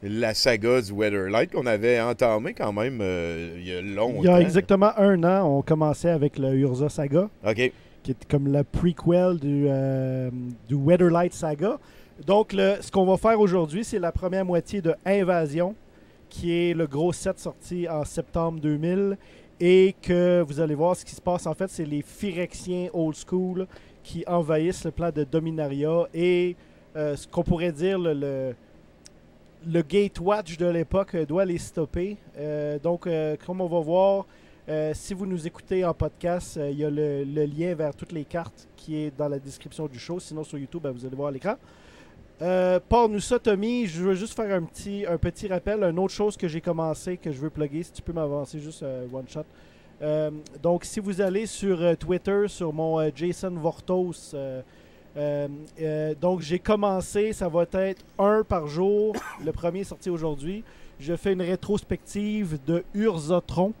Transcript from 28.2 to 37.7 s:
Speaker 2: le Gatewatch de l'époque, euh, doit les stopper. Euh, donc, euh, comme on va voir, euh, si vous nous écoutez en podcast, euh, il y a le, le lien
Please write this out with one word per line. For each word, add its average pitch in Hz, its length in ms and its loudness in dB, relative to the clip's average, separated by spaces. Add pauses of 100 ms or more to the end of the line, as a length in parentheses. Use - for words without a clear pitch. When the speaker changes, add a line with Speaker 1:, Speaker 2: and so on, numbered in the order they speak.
Speaker 2:
le 165 140 2
Gatewatch 190 720 0
de 175 100 0
l'époque, 175 500 0
euh, 160 100 0
doit 185 180 2
les 175 140 -2
stopper. 175 580 -6 (220)
Euh, 147 400 -4
donc, 170 280 -2
euh, 156 380 -2
comme 185 160 -8
on 185 60 -2
va 170 140 0
voir, 190 460 2 (440)
euh, 156 240 -2
si - 180 -10
vous 196 140 -6
nous 175 200 -6
écoutez 185 380 -4
en 170 80 0
podcast, 175 640 -4
euh, 143 140 -4
il 143 80 -6
y 147 60 -2
a 151 60 0
le, 147 340 -2
le 147 200 -2
lien 160 300 -4